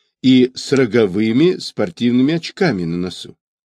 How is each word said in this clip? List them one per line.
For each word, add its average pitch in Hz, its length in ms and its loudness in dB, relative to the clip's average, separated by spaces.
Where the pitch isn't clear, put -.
и 127 320 4
с - 180 -8
роговыми 113 880 2
спортивными 120 760 -2
очками 156 500 -4
на 82 120 -6
носу. 90 420 -10